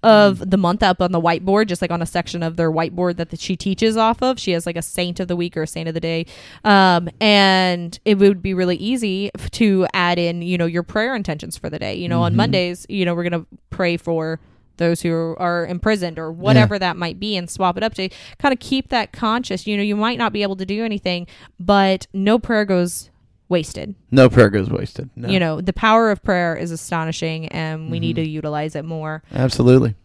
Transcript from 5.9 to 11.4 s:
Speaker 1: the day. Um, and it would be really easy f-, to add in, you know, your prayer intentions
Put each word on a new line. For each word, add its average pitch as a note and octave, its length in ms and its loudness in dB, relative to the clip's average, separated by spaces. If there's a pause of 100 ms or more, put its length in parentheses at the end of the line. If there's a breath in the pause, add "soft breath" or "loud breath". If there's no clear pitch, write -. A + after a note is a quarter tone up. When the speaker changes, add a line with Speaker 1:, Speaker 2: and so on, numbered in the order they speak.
Speaker 1:
the D#3+ 60 -4
day. E3 260 -4 (400 loud breath)
Um, F#3 420 4 (120)
and F#3 840 2
it G#3+ 140 2
would G3 240 6
be F#3+ 140 -4
really F3+ 220 0
easy G3+ 580 -4
f-, - 160 -10
to G3 420 2
add F3 240 2
in, E3+ 240 -2
you F3+ 160 -2
know, E3+ 80 2
your E3+ 180 -2
prayer A3+ 320 -2
intentions E3 420 -8